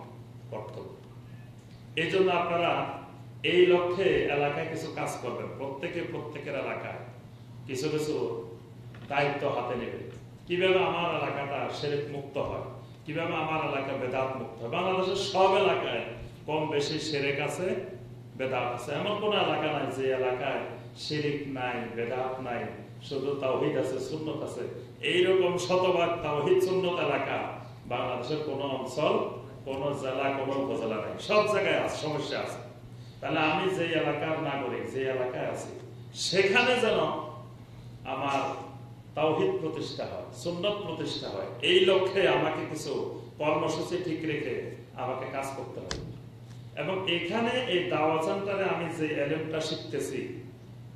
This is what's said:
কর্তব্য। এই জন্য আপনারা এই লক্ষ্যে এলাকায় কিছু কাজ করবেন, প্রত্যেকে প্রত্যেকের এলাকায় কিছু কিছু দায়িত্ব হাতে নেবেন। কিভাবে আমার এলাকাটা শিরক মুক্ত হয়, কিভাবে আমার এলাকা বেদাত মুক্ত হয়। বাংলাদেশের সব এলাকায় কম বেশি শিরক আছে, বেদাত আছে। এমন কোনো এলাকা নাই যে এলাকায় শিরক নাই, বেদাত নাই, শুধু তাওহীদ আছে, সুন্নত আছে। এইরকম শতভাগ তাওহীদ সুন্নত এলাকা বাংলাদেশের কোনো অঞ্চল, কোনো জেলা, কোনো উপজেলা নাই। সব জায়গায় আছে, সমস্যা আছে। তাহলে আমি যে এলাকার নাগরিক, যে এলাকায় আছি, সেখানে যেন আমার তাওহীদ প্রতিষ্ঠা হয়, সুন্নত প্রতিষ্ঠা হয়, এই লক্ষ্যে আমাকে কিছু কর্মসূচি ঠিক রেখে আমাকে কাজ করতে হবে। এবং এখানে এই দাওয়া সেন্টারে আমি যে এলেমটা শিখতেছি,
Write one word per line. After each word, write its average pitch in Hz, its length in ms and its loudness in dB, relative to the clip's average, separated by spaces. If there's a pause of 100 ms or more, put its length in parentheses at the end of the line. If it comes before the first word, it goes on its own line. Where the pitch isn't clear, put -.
(500)
কর্তব্য। 104 460 -10 (1000)
এই 165 140 0
জন্য 185 220 6
আপনারা 170 680 2 (440)
এই 170 240 8
লক্ষ্যে 175 580 6
এলাকায় 147 460 2
কিছু - 260 -6
কাজ 143 260 -4
করবেন, 117 240 -4 (120)
প্রত্যেকে 151 440 -4
প্রত্যেকের 147 520 -6
এলাকায় 117 440 -4 (680)
কিছু 131 220 -2
কিছু 151 560 0 (640)
দায়িত্ব 143 400 2
হাতে - 260 -2
নেবেন। - 360 -6 (360)
কিভাবে 185 320 6
আমার 175 320 2
এলাকাটা 143 640 -2
শিরক 143 360 0
মুক্ত 143 280 -6
হয়, - 240 -2 (440)
কিভাবে 165 280 -2
আমার 156 380 0
এলাকা 135 200 -2
বেদাত 131 440 0
মুক্ত 117 260 -8
হয়। 117 80 -4
বাংলাদেশের 185 460 2
সব 190 400 6
এলাকায় - 480 4 (420)
কম 151 220 0
বেশি 147 300 2
শিরক 139 420 0
আছে, 180 340 0 (640)
বেদাত 123 380 0
আছে। - 180 -6
এমন 185 280 0
কোনো 208 120 2
এলাকা 156 340 4
নাই 139 300 0
যে 131 160 2
এলাকায় 131 460 2 (380)
শিরক 143 520 0
নাই, 120 480 -4
বেদাত 127 440 -2
নাই, 120 240 -2 (380)
শুধু 139 380 -2
তাওহীদ 131 360 2
আছে, - 240 0
সুন্নত 156 420 -4
আছে। - 180 -6 (400)
এইরকম 180 560 6
শতভাগ 175 640 4
তাওহীদ 151 400 6
সুন্নত 175 360 4
এলাকা 135 540 0 (340)
বাংলাদেশের 123 580 -2
কোনো 135 180 -2
অঞ্চল, 131 560 2 (460)
কোনো 139 360 0
জেলা, 135 380 0
কোনো 135 260 0
উপজেলা 113 300 0
নাই। - 240 -4
সব 208 360 4
জায়গায় 175 300 4
আছে, - 220 -2
সমস্যা 139 320 -2
আছে। - 200 -4 (640)
তাহলে 156 200 0
আমি 160 340 4
যে 170 100 2
এলাকার 156 580 0
নাগরিক, 123 500 -2
যে 131 100 -2
এলাকায় 131 440 0
আছি, - 320 -6 (360)
সেখানে 240 640 4
যেন 160 480 2 (760)
আমার 139 640 -2 (460)
তাওহীদ 156 360 4 (100)
প্রতিষ্ঠা 143 440 -4
হয়, - 180 -6 (120)
সুন্নত 175 380 -2
প্রতিষ্ঠা 156 560 -4
হয়, 101 180 -4 (160)
এই 180 180 8
লক্ষ্যে 190 480 6
আমাকে 151 420 2
কিছু - 500 -4 (180)
কর্মসূচি 156 640 0
ঠিক 156 200 -2
রেখে 131 520 -2 (180)
আমাকে 131 380 -4
কাজ 135 140 -2 (100)
করতে 123 240 -8
হবে। - 380 -8 (600)
এবং 185 300 -2
এখানে 185 400 0 (160)
এই 175 240 2
দাওয়া 156 320 4
সেন্টারে 196 420 0
আমি 170 300 0
যে 160 120 -2
এলেমটা 156 540 0
শিখতেছি, - 880 -4 (460)